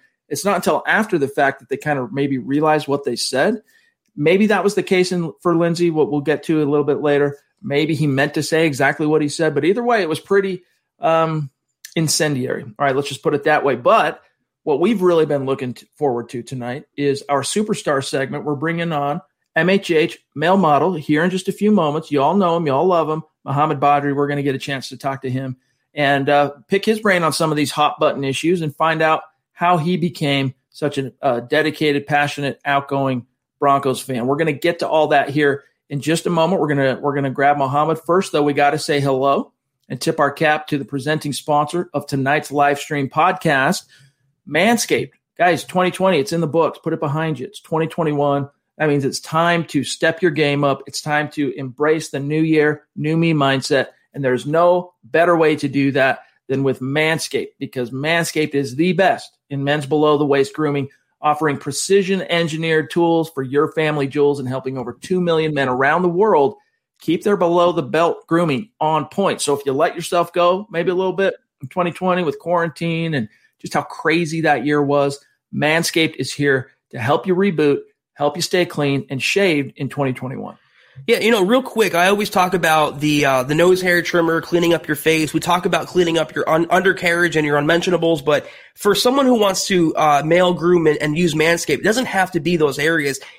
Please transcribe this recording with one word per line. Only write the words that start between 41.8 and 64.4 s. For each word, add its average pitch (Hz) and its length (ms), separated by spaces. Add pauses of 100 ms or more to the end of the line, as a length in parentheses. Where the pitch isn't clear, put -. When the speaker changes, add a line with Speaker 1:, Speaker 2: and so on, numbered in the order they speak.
Speaker 1:
of 139 120
tonight's 139 460
live 143 260
stream 143 300
podcast, 156 760 (600)
Manscaped. 165 680 (240)
Guys, 170 280
twenty 180 260
twenty, 185 280
it's 139 140
in 170 100
the 160 40
books. 151 360
Put 160 100
it 165 80
behind 156 400
you. - 60
It's - 140
twenty 160 260
twenty-one. 143 640 (260)
That 156 120
means 143 160
it's 123 140
time 170 500
to 139 160
step - 380
your 175 80
game 143 320
up. 139 240
It's - 140
time 147 300
to 143 260
embrace 147 540
the 143 100
new 151 200
year, 151 540
new 151 220
me 165 160
mindset. 135 560 (260)
And 139 80
there's 127 240
no 175 460 (100)
better 165 340
way 156 200
to 143 120
do 139 240
that 131 280 (280)
than 135 140
with 131 180
Manscaped, 143 800
because 123 320
Manscaped 151 640
is 131 220
the 180 160
best 165 440 (140)
in 139 140
men's 143 220
below 151 320
the 147 80
waist 139 280
grooming, 143 340 (320)
offering 147 360
precision 190 640
engineered 160 680
tools 165 400
for 135 120
your 143 300
family 151 340
jewels 143 320
and 127 100